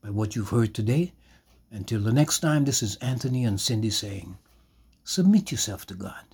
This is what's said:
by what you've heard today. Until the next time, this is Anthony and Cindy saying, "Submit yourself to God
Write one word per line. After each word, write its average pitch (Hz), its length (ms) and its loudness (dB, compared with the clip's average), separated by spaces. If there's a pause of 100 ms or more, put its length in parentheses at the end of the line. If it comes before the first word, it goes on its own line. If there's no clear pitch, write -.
by 101 80 -10
what 104 240 -2
you've 107 160 -4
heard 113 240 2
today. 131 400 0 (580)
Until 107 280 -4
the 107 120 2
next 147 280 4
time, 151 240 4
this 127 180 0
is 104 140 -4
Anthony 127 480 -2
and 101 160 0
Cindy 110 300 0
saying, 98 460 -8 (680)
"Submit 190 480 4
yourself 104 340 -4
to 95 80 -14
God 95 400 -12